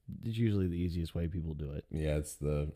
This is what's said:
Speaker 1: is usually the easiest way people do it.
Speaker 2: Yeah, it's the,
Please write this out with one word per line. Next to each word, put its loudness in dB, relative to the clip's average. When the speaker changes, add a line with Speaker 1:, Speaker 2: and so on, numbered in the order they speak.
Speaker 1:
is -4
usually 4
the 0
easiest 0
way 0
people -4
do -6
it. -6
Speaker 2:
Yeah, 2
it's -4
the, 0